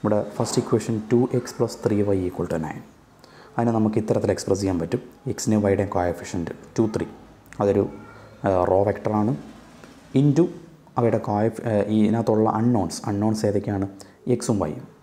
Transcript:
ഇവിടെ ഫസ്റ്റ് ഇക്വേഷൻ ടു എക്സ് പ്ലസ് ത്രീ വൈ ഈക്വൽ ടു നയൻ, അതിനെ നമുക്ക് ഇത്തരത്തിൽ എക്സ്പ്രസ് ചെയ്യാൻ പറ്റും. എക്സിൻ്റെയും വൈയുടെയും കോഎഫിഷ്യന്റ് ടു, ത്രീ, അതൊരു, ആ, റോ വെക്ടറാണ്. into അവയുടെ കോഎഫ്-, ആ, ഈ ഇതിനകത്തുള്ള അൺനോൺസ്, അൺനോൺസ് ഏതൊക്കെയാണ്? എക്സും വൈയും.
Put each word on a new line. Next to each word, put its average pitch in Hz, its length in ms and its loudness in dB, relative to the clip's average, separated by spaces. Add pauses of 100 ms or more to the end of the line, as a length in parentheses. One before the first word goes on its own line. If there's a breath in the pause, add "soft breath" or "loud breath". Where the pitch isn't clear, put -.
ഇവിടെ 104 180 2 (180)
ഫസ്റ്റ് 120 260 0
ഇക്വേഷൻ 113 320 0 (180)
ടു 120 60 4 (200)
എക്സ് - 200 -6
പ്ലസ് 117 260 -2
ത്രീ 104 120 2 (120)
വൈ 98 80 2 (100)
ഈക്വൽ 87 260 -4
ടു 82 140 -2
നയൻ, 71 120 -10 (760 loud breath)
അതിനെ 117 220 0
നമുക്ക് 110 240 2
ഇത്തരത്തിൽ 110 320 0
എക്സ്പ്രസ് 98 280 -2
ചെയ്യാൻ 95 200 0
പറ്റും. 85 200 -4 (300)
എക്സിൻ്റെയും 107 340 0
വൈയുടെയും 98 300 2
കോഎഫിഷ്യന്റ് 87 580 -4 (240)
ടു, 113 60 4 (100)
ത്രീ, 82 140 -4 (520)
അതൊരു, 101 240 4 (600 loud breath)
ആ, 98 100 4 (160)
റോ 95 100 6 (100)
വെക്ടറാണ്. 107 440 0 (880 loud breath)
into 147 240 4 (520)
അവയുടെ 113 300 2
കോഎഫ്-, 107 340 0 (100)
ആ, - 20 0 (220)
ഈ 107 100 4
ഇതിനകത്തുള്ള 110 420 2 (120)
അൺനോൺസ്, 113 500 0
അൺനോൺസ് 107 400 0
ഏതൊക്കെയാണ്? 98 380 -2 (480 loud breath)
എക്സും 110 280 -2
വൈയും. 80 180 -8 (200)